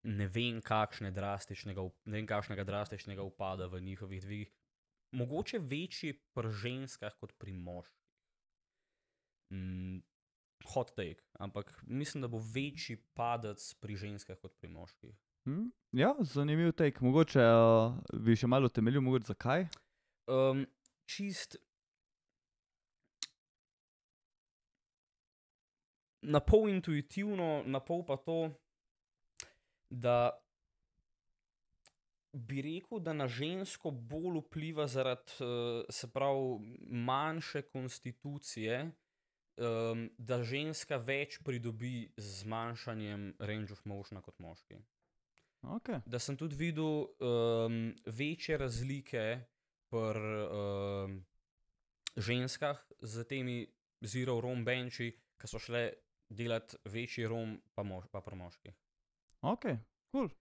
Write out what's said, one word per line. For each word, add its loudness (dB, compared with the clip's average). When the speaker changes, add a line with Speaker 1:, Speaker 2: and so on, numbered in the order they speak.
Speaker 1:
ne 0
vem 0
kakšne 0
drastičnega -4
up-, -6
ne -4
vem -4
kakšnega -2
drastičnega -6
upada -4
v -8
njihovih -8
dvigih. -8
Mogoče -2
večji -6
pri -2
ženskah -6
kot -16
pri -12
moških. -12
Mm, -6
hot -4
take, -8
ampak -8
mislim, -4
da -4
bo -4
večji -6
padec -2
pri -8
ženskah -8
kot -14
pri -16
moških. -16
Speaker 2:
Hm, -2
ja, 6
zanimiv 4
take. 2
Mogoče, 8
eh, 10
bi 8
še 4
malo 8
utemeljil, 4
mogoče 4
zakaj? 0
Speaker 1:
Ehm, 6
čist -6
na 6
pol 10
intuitivno, 0
na 0
pol -2
pa 0
to, -2
da 4
bi -4
rekel, -6
da -2
na 0
žensko -4
bolj -4
vpliva -2
zaradi, 0
eh, -2
se -6
pravi, 0
manjše 0
konstitucije, -6
ehm, 0
da -2
ženska -4
več -2
pridobi -4
z -10
zmanjšanjem -6
range -6
of -16
motiona -10
kot -20
moški. -16
Speaker 2:
Okej. -6
Speaker 1:
Da -4
sem -4
tudi -6
videl, 0
ehm, 2
večje -2
razlike -2
pri, 0
ehm, -2
ženskah -2
z -8
temi -4
zero 0
rom -2
benchi, -2
ki -14
so -10
šle -2
delat -2
večji -4
rom -4
pa -4
mož-, -6
pa -8
pri -10
moških. -14
Speaker 2:
Okej, 0
kul. 2